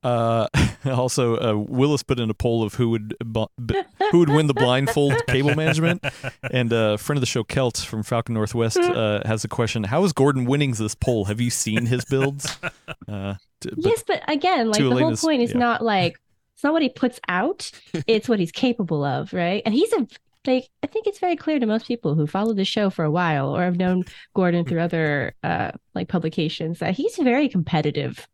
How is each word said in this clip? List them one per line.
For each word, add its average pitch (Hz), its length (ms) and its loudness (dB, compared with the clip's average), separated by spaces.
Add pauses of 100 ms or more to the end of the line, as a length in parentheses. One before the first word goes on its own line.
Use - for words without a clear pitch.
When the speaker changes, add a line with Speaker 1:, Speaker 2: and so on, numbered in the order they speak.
Speaker 1:
Uh, 117 440 2 (200)
<laughs> - 180 -8
also, 123 520 2
uh, 107 200 0
Willis 127 460 2
put 123 160 -2
in 113 100 0
a 107 40 0
poll 117 300 0
of 104 120 -4
who 120 160 2
would 110 240 -2 (100)
bu-, 110 220 -2 (180)
b-, 381 160 0 (300)
who 175 80 8
would 160 100 6
win 151 180 4
the 139 60 2
blindfold 131 720 2
Speaker 2:
<laughs> - 20 -6
Speaker 1:
cable 139 280 2
management, 160 480 2 (480)
and, 123 200 2
uh, 107 260 2
friend 147 200 -2
of 135 40 2
the 123 40 0
show, 120 180 -2
Kelt 127 340 0
from 107 260 -6
Falcon 117 320 -2
Northwest, 113 420 0
uh, 110 480 0
has 110 180 -2
a 117 60 -6
question. 113 360 -2
How 139 180 0
is 180 100 2
Gordon 135 320 2
winning 139 280 2
this 107 220 -4
poll? 113 300 0
Have 104 160 -2
you 120 80 0
seen 113 380 -2
his 123 180 0
builds? 139 580 -2
Speaker 2:
<laughs> 175 40 -6 (400)
Speaker 1:
Uh, 98 280 -8 (260)
t-, - 140 -8
but 320 100 -4
Speaker 3:
Yes, 453 200 2
but - 220 -2
again, 302 400 0
like, 214 100 0
Speaker 1:
to 214 60 4
Speaker 3:
the 127 80 4
whole 247 80 2
Speaker 1:
Elena's, 320 220 2
Speaker 3:
point 311 200 2
is 240 100 0
Speaker 1:
yeah. - 60 -2
Speaker 3:
not, 240 260 0
like, 185 360 0 (340)
it's - 100 -12
not 285 100 2
what 320 100 2
he 247 60 2
puts 247 380 -2
out, 190 440 -4 (180)
Speaker 1:
<laughs> 160 180 -6
Speaker 3:
it's 220 220 0
what 220 100 2
he's 165 120 -2
capable 190 520 -2
of, 135 300 -4
right? 180 320 -2
And 208 80 0
he's 370 200 2
a, 302 120 0 (400)
like, 254 240 0 (140)
I 285 40 -6
think 440 200 -4
it's 403 120 -4
very 359 160 0
clear 302 240 -2
to 240 60 0
most 214 220 0
people 196 260 -2
who 151 140 2
follow 214 260 0
the 196 120 0
show 208 260 0
for 170 120 -2
a 151 60 2
while 147 460 0
or 180 80 0
have 180 140 0
known 180 280 0 (300)
Gordon 175 300 2
through 165 160 0
other, 156 520 0 (100)
uh, - 280 -2 (240)
like, 180 120 -4
publications 165 720 -2
that 165 160 -2
he's 370 200 -2
very 269 340 2
competitive. 147 840 -2